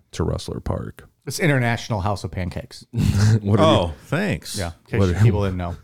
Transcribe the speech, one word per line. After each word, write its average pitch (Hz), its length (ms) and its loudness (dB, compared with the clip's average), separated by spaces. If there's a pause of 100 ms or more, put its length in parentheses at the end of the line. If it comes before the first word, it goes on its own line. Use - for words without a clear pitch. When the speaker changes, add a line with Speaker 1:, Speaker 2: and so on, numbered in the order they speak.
(120)
Speaker 1:
to - 100 -4
Rustler - 380 -4
Park. - 480 -8 (180)
Speaker 2:
It's 135 140 -8
International 120 600 0
House 104 200 -2
of 92 80 -8
Pancakes. - 640 -8
Speaker 1:
<laughs> - 20 -14 (480)
What 101 160 2
are 156 80 6 (140)
Speaker 3:
Oh, 87 80 0
Speaker 1:
you 78 40 -6 (120)
Speaker 3:
thanks. 143 520 -4
Speaker 2:
Yeah, 95 100 -4
in 85 60 -8 (140)
case 117 140 -2
Speaker 1:
What 98 80 4
are 87 120 2
Speaker 2:
people 104 220 4
didn't 92 160 -2
know. 87 260 -6